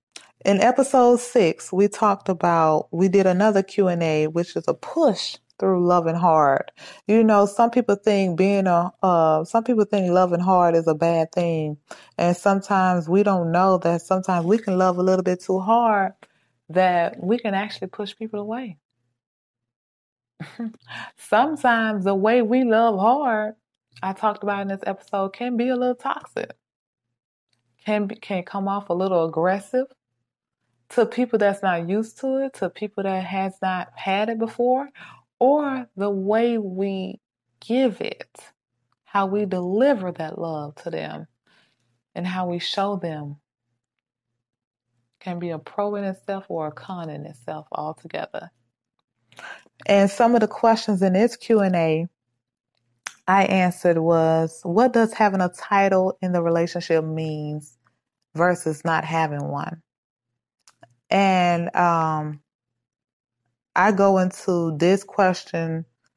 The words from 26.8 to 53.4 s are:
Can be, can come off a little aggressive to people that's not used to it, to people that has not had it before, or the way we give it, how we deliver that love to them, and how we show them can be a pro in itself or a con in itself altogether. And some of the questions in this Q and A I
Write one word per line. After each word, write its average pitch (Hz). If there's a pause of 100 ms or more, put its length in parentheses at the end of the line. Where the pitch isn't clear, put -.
Can 208
be, 196
can 185
come 196
off 202
a 175
little 180
aggressive 190 (1040)
to 240
people 240
that's 202
not 170
used 220
to 269
it, 269
to 180
people 202
that 190
has 190
not 185
had 202
it 226
before, 247 (520)
or 269
the 196
way 214
we 190 (420)
give 240
it, - (520)
how 196
we 202
deliver 185
that 160
love 151
to -
them, 160 (880)
and 175
how 185
we 175
show 202
them 151 (1800)
can 175
be 175
a 160
pro 202
in 202
itself 190
or 160
a 151
con 170
in 147
itself 151
altogether. - (1400)
And 202
some 233
of 233
the 214
questions 220
in 185
this 226
Q 220
and 190
A 165 (1200)
I 190